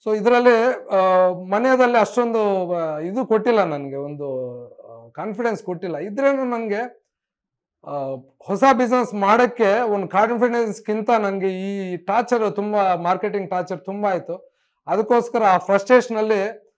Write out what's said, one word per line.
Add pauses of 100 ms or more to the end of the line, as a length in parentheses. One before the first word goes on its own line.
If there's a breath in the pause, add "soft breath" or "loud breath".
So
ಇದ್ರಲ್ಲಿ,
ಆ,
ಮನೆಯಲ್ಲಿ
ಅಷ್ಟೊಂದು,
ಆ,
ಇದು
ಕೊಟ್ಟಿಲ್ಲ
ನನ್ಗೆ,
ಒಂದು, (380)
ಆ,
ಕಾನ್ಫಿಡೆನ್ಸ್
ಕೊಟ್ಟಿಲ್ಲ.
ಇದ್ರೇನು
ನನ್ಗೆ, (760)
ಆ, (440)
ಹೊಸ (140)
ಬಿಸಿನೆಸ್
ಮಾಡಕ್ಕೆ
ಒಂದು
ಕಾನ್ಫಿಡೆನ್ಸ್‌ಗಿಂತ (100)
ನನ್ಗೆ
ಈ
ಟಾರ್ಚರ್
ತುಂಬಾ,
ಮಾರ್ಕೆಟಿಂಗ್
ಟಾರ್ಚರ್
ತುಂಬಾ
ಆಯ್ತು. (340)
ಅದಕ್ಕೋಸ್ಕರ
ಆ
ಫ್ರಸ್ಟ್ರೇಷನ್
ಅಲ್ಲಿ